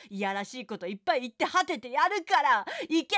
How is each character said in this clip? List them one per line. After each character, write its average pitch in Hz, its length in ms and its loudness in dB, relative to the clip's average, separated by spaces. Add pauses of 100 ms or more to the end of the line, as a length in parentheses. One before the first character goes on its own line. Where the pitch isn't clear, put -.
い 196 100 -8
や 196 140 -2
ら 196 120 -4
し 254 160 -12
い 220 40 -10
こ 208 120 -8
と 175 100 -8
い 202 60 -4
っ 196 100 -8
ぱ 349 120 2
い 262 60 0
言 247 100 -8
っ - 20 -20
て - 120 -2
果 359 200 2
て 311 140 -4
て 240 120 -14
や 277 120 2
る 370 200 0
か 339 180 2
ら。 240 240 4 (180)
い 311 220 0
け 403 120 -2